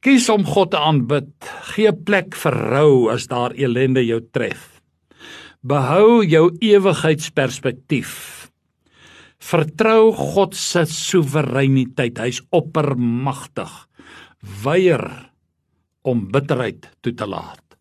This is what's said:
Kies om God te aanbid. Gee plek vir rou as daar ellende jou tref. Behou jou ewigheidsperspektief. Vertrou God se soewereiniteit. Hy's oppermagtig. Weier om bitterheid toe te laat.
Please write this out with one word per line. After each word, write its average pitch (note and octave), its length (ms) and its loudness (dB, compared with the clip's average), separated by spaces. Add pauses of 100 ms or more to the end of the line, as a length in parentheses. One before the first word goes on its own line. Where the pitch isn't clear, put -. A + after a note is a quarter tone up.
Kies B3+ 280 2
om G#3 160 2
God F3 260 0
te G3 60 -2
aanbid. D3 540 0 (420)
Gee G#3+ 180 2
plek G3 440 -4
vir - 180 -2 (160)
rou C3 400 4
as A2+ 180 -4
daar B2 260 -4
ellende C3 520 0
jou A#2 160 -2
tref. - 600 -8 (840)
Behou E3 600 4
jou E3 280 4 (100)
ewigheidsperspektief. D#3 1900 -2 (920)
Vertrou A3 760 2
God E3+ 420 -2
se - 300 -2
soewereiniteit. C3+ 1300 -2
Hy's A#2+ 240 -6 (100)
oppermagtig. C3 1400 -4 (760)
Weier C#3 680 0 (760)
om A2+ 260 -2
bitterheid B2+ 580 -4 (120)
toe A#2 120 -6
te A#2 120 -8
laat. F2 380 -12 (180)